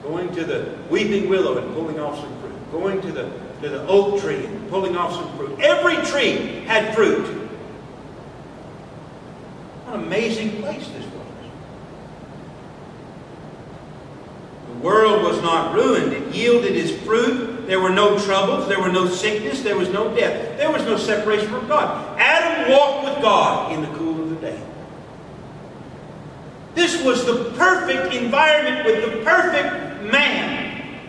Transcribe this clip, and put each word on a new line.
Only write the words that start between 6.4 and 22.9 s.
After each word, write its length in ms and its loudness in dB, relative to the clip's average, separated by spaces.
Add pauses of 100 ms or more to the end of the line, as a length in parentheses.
had 280 2
fruit. 320 4 (2500)
What 140 -8
an 60 -6
amazing 560 -2
place 260 -6
this 180 -10
was. 80 -12 (3500)
The 120 -12
world 440 6
was 180 2
not 340 0
ruined. 380 4
It 200 -6
yielded 420 4
its 160 0 (120)
fruit. 640 2
There 120 4
were 100 4
no 300 6
troubles. 480 2
There 140 2
was 100 2
no 160 4
sickness. 540 0
There 160 0
was 120 2
no 240 0
death. 440 0
There 140 2
was 120 2
no 140 2
separation 500 2
from 200 -4
God. 520 0
Adam 520 4
walked 340 6